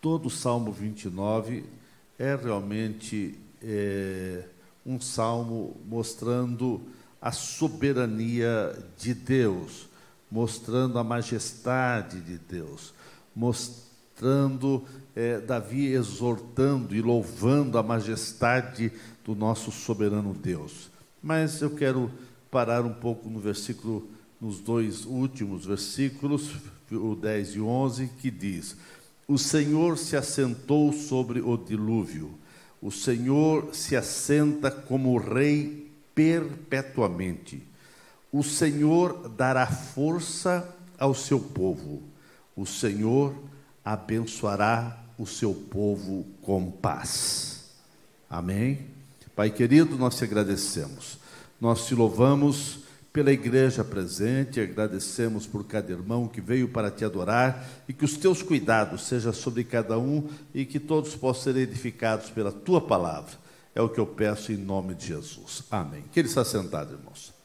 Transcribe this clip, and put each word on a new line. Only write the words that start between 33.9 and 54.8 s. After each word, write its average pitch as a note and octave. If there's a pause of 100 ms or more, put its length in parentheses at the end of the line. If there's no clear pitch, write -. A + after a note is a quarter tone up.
assenta D3
como B2+
rei D3 (220)
perpetuamente. B2+ (680)
O C#3+
Senhor D3+
dará B2+
força E3+ (280)
ao C3+
seu C3+
povo, D2+ (520)
o G2
Senhor A2+ (500)
abençoará A2 (140)
o A#2
seu -
povo F#2+ (160)
com F#2
paz." - (580)
Amém? G2+ (500)
Pai G#2+
querido, C#3
nós B2
te -
agradecemos, F#2+ (420)
nós A#2
te C3
louvamos C3+ (280)
pela C#3+
igreja B2+
presente, A2
agradecemos G#2